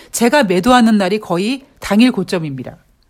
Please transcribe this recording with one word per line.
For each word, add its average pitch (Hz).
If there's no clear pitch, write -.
제가 262
매도하는 226
날이 196
거의 214
당일 233
고점입니다. 160